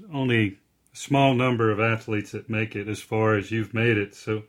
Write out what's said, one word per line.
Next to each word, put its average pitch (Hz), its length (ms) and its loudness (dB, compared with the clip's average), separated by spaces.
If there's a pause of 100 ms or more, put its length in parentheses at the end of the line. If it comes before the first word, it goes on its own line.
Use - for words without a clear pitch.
(120)
only 120 460 0 (340)
a - 60 -20
small 139 380 2
number 120 340 2
of 104 100 0
athletes 110 520 -2
that 107 180 -12
make 110 260 -4
it 101 120 -6
as 104 120 -6
far 110 360 2
as 98 160 -4
you've 113 240 -4
made 113 220 4
it. 101 180 -4
So 107 340 -6